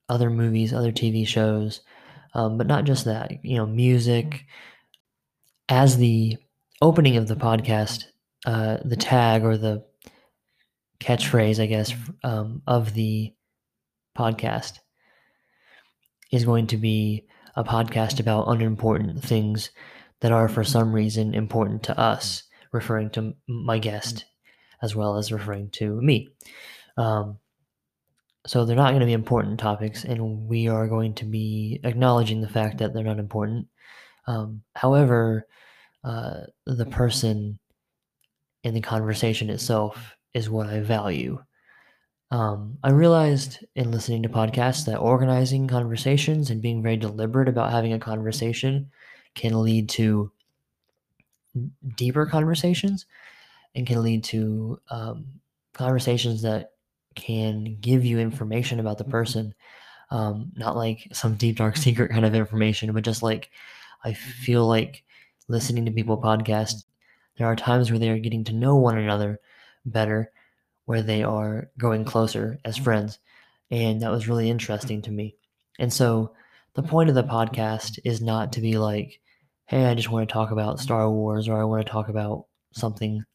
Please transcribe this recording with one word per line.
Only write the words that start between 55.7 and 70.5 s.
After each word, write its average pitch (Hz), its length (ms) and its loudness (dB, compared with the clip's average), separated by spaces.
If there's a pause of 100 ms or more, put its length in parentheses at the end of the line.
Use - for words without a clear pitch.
conversations 123 680 0
that 110 320 -2 (420)
can 110 640 -4
give 123 260 4
you 117 140 2
information 113 600 -2
about 107 180 -4
the 107 60 -8
person. 110 500 -2 (580)
Um, 107 440 -4
not 117 200 -4
like 113 380 -4
some 110 220 0
deep, 113 220 0
dark 110 200 0
<laughs> 151 80 0
secret 120 260 4
kind 113 140 4
of 110 100 4
information, 107 580 0
but 110 100 0
just, 110 200 -2
like, 110 280 -4 (520)
I 117 100 -4
feel 120 540 0
like - 360 0 (440)
listening 117 380 -2
to 113 60 -2
people 110 300 0
podcast, 110 640 0 (540)
there 117 100 0
are 113 80 2
times 120 340 2
where 113 100 2
they 113 100 2
are 110 100 0
getting 110 260 -4
to 110 80 -6
know 127 220 4
one 120 220 6
another 104 420 0 (460)
better, 110 460 -2 (540)